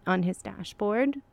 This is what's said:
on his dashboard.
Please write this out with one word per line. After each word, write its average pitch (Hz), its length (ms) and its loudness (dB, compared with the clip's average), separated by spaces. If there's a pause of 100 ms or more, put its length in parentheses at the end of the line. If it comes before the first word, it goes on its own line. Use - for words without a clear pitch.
on 185 160 4
his 180 180 0
dashboard. 214 800 0 (120)